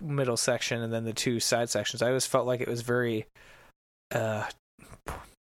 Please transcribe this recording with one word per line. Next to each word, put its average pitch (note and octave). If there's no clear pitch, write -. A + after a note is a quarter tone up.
middle C#3
section A#2+
and A2+
then A2+
the A2+
two A#2
side A#2
sections. G#2+
I A2+
always B2+
felt B2
like B2
it -
was A#2+
very, A#2
uh, A2